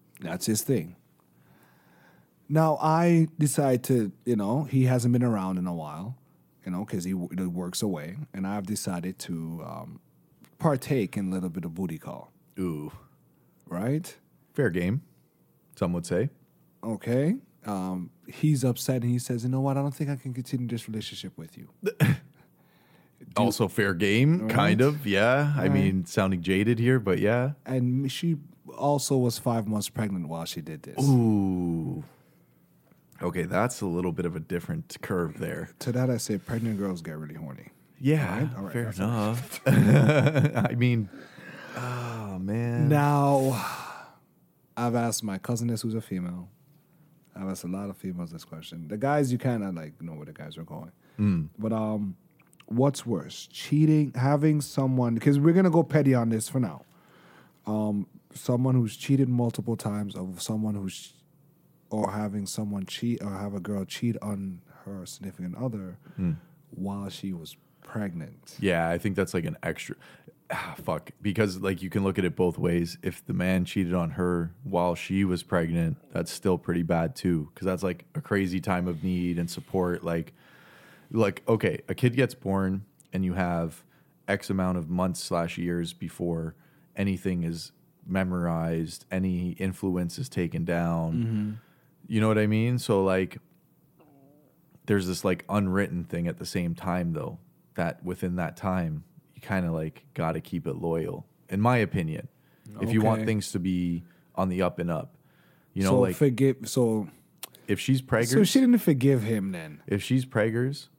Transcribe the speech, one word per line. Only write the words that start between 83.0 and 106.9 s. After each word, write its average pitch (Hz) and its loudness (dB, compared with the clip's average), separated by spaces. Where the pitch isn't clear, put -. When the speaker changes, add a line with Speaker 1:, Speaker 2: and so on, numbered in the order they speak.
Speaker 2:
and 95 0
you 90 0
have 87 -2
X 98 -2
amount 92 0
of 80 -6
months 90 -2
slash 85 -2
years 87 -2
before 82 -6
anything 92 0
is 82 -6
memorized, 85 -2
any 90 0
influence 90 -2
is 131 -6
taken 85 -2
down. 85 0
Speaker 1:
Mm-hmm. 107 -2
Speaker 2:
You 110 0
know 110 4
what 107 4
I 107 4
mean? 113 2
So, 98 2
like, 95 0
there's 98 4
this, 90 -2
like, 92 0
unwritten 95 0
thing 85 -4
at 82 -4
the 90 -10
same 87 -2
time, 87 -2
though, - -6
that 85 -4
within 90 -4
that 85 -2
time, 87 -2
you - -20
kinda, 90 -2
like, 80 -6
gotta 82 -2
keep 82 -6
it - -2
loyal, 82 -4
in 98 -2
my 120 4
opinion. 87 -2
If 113 -2
you 110 4
want 110 4
Speaker 1:
Okay. 110 -2
Speaker 2:
things 107 0
to 104 -4
be 87 -2
on 95 0
the 90 0
up 87 0
and 85 -2
up, - -6
you 95 0
know, 95 4
Speaker 1:
So 101 6
Speaker 2:
like, 92 2
Speaker 1:
forgive, 135 4
so 110 2